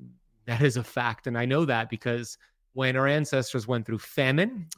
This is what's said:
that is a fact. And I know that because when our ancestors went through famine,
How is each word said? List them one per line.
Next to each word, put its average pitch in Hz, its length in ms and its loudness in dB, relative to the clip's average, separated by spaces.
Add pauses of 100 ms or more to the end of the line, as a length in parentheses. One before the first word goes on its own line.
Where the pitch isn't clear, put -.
(480)
that 117 160 0
is 127 140 6
a 123 60 -2
fact. 120 440 -4
And 120 100 -4
I 120 80 0
know 139 200 2
that 113 260 0
because 120 480 -4 (340)
when 131 220 0
our 131 100 2
ancestors 139 600 0
went 120 180 0
through 113 140 -4
famine, 165 640 0 (120)